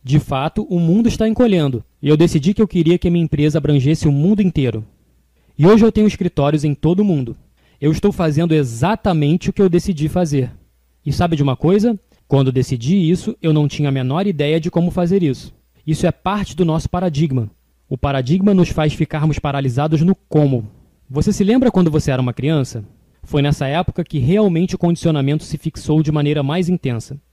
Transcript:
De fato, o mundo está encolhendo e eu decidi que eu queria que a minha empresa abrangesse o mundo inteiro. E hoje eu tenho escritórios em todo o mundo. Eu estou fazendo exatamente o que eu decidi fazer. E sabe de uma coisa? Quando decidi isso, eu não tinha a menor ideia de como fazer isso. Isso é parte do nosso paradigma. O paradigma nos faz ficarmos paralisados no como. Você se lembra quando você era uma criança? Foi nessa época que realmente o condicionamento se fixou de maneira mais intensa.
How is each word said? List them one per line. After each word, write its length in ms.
De 160
fato, 460
o 160
mundo 260
está 220
encolhendo 560
e 60
eu 80
decidi 360
que 80
eu 60
queria 320
que 80
a 60
minha 120
empresa 340
abrangesse 500
o 40
mundo 300
inteiro. 420
E 80
hoje 200
eu 80
tenho 160
escritórios 560
em 100
todo 260
o 40
mundo. 320
Eu 120
estou 180
fazendo 420
exatamente 960
o 20
que 100
eu 60
decidi 400
fazer. 420
E 80
sabe 220
de 80
uma 140
coisa? 420
Quando 240
decidi 580
isso, 320
eu 100
não 140
tinha 220
a 40
menor 320
ideia 360
de 100
como 200
fazer 320
isso. 300
Isso 220
é 60
parte 420
do 100
nosso 240
paradigma. 640
O 100
paradigma 560
nos 140
faz 260
ficarmos 460
paralisados 640
no 120
como. 540
Você 220
se 100
lembra 300
quando 180
você 220
era 100
uma 100
criança? 520
Foi 180
nessa 240
época 380
que 140
realmente 580
o 20
condicionamento 640
se 160
fixou 440
de 100
maneira 300
mais 260
intensa. 520